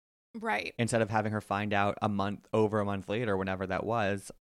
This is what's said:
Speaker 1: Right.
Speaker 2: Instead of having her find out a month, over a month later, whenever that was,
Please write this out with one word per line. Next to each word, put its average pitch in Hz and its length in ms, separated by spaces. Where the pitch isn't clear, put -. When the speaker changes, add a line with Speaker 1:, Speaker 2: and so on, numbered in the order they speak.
Speaker 1:
Right. 208 380
Speaker 2:
Instead 113 240
of 104 80
having 107 220
her 107 100
find 101 320
out 101 280
a 107 60
month, 101 460
over 110 260
a 101 60
month 98 240
later, 107 260
whenever 95 300
that 92 180
was, 101 480